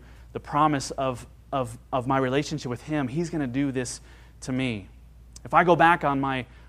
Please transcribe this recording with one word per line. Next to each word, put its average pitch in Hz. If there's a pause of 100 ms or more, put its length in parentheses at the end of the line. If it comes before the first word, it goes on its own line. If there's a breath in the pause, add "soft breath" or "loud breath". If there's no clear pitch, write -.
(320 loud breath)
the 120
promise 147
of, 131 (260)
of, 131 (160)
of 123
my 135
relationship 135
with 120
him, 147
he's 160
gonna 151
do 135
this 123 (420 loud breath)
to 135
me. 123 (560)
If 127
I 180
go 170
back 165
on 139
my, 135 (220 soft breath)